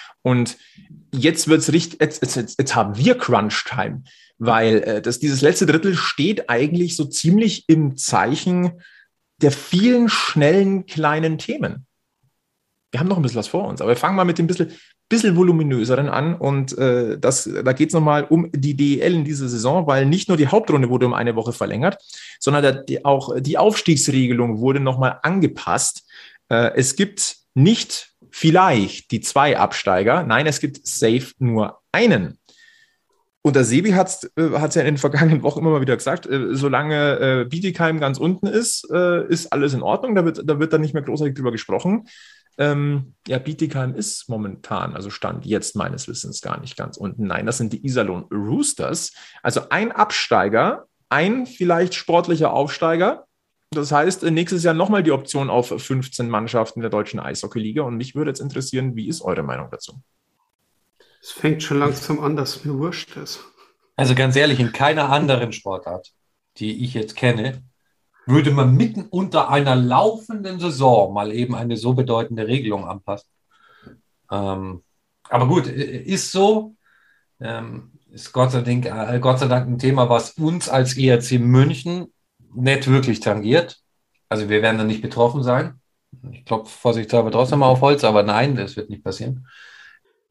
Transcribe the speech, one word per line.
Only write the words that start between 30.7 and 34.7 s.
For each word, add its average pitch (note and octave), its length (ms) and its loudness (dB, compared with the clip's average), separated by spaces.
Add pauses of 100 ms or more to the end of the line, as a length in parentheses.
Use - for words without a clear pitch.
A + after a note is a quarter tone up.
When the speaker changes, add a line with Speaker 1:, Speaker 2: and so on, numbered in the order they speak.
Speaker 1:
safe A#2 520 0
nur A2+ 420 0 (120)
einen. D#3 460 2 (1040)
Und C#3 140 4
der C3 80 6
Sebi D3 260 2
hat's, F#3 340 2 (120)
äh, D#3+ 160 0
hat's D3+ 220 -2